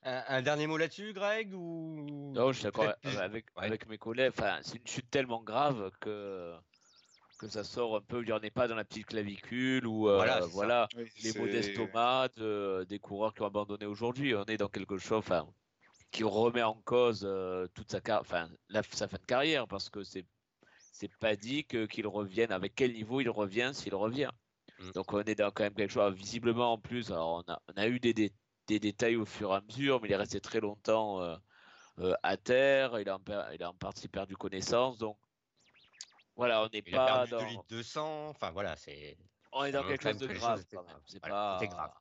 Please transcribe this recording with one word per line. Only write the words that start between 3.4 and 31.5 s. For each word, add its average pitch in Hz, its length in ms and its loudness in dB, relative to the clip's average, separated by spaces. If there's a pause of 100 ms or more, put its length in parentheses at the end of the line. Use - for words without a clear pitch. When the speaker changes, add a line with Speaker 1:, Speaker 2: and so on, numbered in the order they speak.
Speaker 1:
Ouais. - 80 -6
Speaker 2:
avec 107 220 -2
mes 110 100 -10
collègues. 120 400 0
Enfin, 95 240 0
c'est - 160 -10
une - 100 -16
chute - 220 -8
tellement 123 320 0
grave 113 480 0 (100)
que, 98 540 -8 (840)
que 110 80 -10
ça 104 160 -6
sort 113 320 -2
un 104 60 0
peu, 120 200 -6
il 113 80 -4
y 113 40 2
en 107 80 0
est 107 100 -8
pas 123 160 2
dans 113 80 -2
la 110 100 -4
petite 107 220 -10
clavicule 120 800 -2
ou, 110 220 2
euh, 98 80 10
Speaker 1:
Voilà, 117 180 6
c'est 104 60 2
ça. 87 60 0
Speaker 2:
voilà, 107 480 2
Speaker 3:
Oui, 117 140 -10 (140)
Speaker 2:
les 113 80 0
Speaker 3:
c'est 107 80 -4
Speaker 2:
modestes 101 400 0
hommages, 120 500 2 (100)
euh, 101 460 0
des 98 140 -6
coureurs 107 340 -2
qui - 80 -6
ont 104 60 0
abandonné 104 380 -2
aujourd'hui. 117 500 0
On 101 100 0
est 110 120 0
dans 101 120 2
quelque 98 300 -6
chose, 110 200 0
enfin, 85 280 2 (640)
qui 110 120 -2
remet 117 400 4
en 110 120 2
cause, 120 520 4
euh, 92 460 -2
toute - 180 -14
sa 98 80 -2
car-, 101 220 2
enfin, 85 260 -4 (220)
la, 101 140 0
sa - 240 -4
fin 95 100 -10
de - 80 -12
carrière, 135 420 2
parce 98 220 -6
que 101 140 -10
c'est, 92 220 -10 (680)
c'est - 240 -10
pas 110 180 4
dit 123 300 -4
que, 113 220 0
qu'il 107 180 -4
revienne, 104 460 0
avec 95 240 -2
quel 127 180 4
niveau 113 280 -2
il 120 80 2
revient, 107 440 0
s'il 98 220 -6
revient. 117 340 0 (480)
Speaker 1:
Mm. 92 140 -14
Speaker 2:
Donc 95 220 -6
on 104 100 2
est 107 120 0
dans 101 160 4
quand 107 120 0
même 101 100 0
quelque 101 200 -2
chose, 101 200 4
visiblement 117 600 2
en 110 40 0
plus, 110 340 -6
alors 85 360 -2
on 85 40 -6
a, - 160 -6
on - 140 -18
a 110 60 4
eu 123 120 2
des, 117 140 4
des, 107 180 2 (360)
des 107 120 4
détails 110 380 2
au 107 80 0
fur 101 260 -4
et 95 60 4
à 98 40 0
mesure, 123 400 2
mais 107 80 -8
il - 40 4
est 98 40 4
resté 101 240 0
très - 200 -2
longtemps, 104 600 0
euh, 85 140 -4 (640)